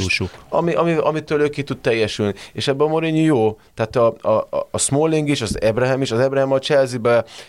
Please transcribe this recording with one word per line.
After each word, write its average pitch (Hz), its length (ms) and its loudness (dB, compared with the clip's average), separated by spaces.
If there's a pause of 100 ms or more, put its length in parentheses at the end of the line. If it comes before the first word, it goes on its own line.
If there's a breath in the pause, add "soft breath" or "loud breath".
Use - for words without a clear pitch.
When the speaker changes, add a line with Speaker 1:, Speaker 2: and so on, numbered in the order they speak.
Speaker 1:
stílusuk. 92 200 -2 (200)
Speaker 2:
ami, 170 240 0
ami, 170 200 0
amitől 151 480 -2
ő 147 80 2
ki 143 140 -6
tud - 140 -6
teljesülni. 107 560 0 (200 loud breath)
És 113 140 -4
ebben 143 200 0
a - 20 0
Mourinho 160 360 0
jó. 110 320 2 (160 soft breath)
Tehát - 220 -4
a, 117 260 4
a, - 80 -2 (280)
a, - 140 -4
a 104 60 -6
Smalling 151 520 0
is, 135 120 0
az 98 200 -4
Abraham 123 400 0
is, 127 100 -2
az 113 80 0
Abraham 135 320 0
a 135 80 2
Chelsea-be 120 680 2 (240 loud breath)